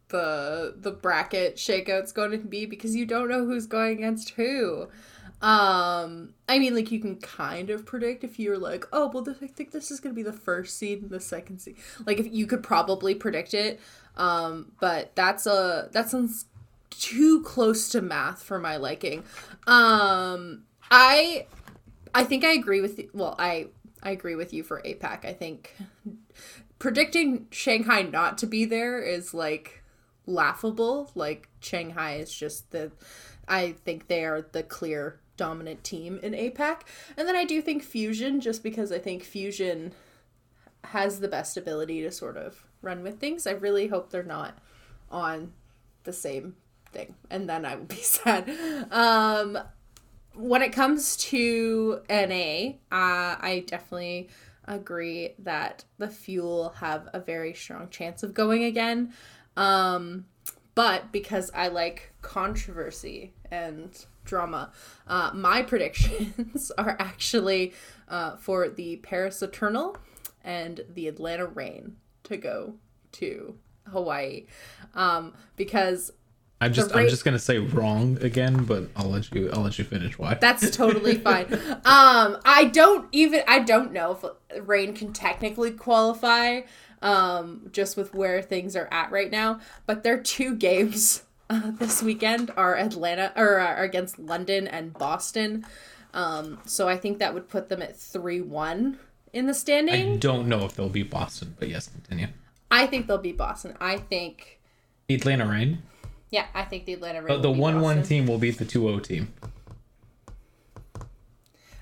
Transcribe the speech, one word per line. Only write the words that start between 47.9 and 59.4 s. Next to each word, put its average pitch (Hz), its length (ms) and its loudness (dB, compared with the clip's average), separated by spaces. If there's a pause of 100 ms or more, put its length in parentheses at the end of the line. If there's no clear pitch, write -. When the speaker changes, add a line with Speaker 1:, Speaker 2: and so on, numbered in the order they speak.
Speaker 1:
<laughs> - 60 -14
sad. 208 480 0 (400)
Um, 214 680 2 (760)
when 247 280 2
it 247 100 0
comes 277 440 2
to 226 920 0
N 202 240 2
A, 180 460 -4 (140)
uh, 180 480 2
I 185 260 -2
definitely 175 600 -10 (380)
agree 170 720 -8
that 165 460 -8 (140)
the 208 100 -6
Fuel 170 600 -6 (100)
have 156 320 -6
a 180 80 -8
very 165 340 -8
strong - 340 -16
chance 170 340 -12
of 202 120 -8
going 220 300 2
again. 233 480 -2 (440)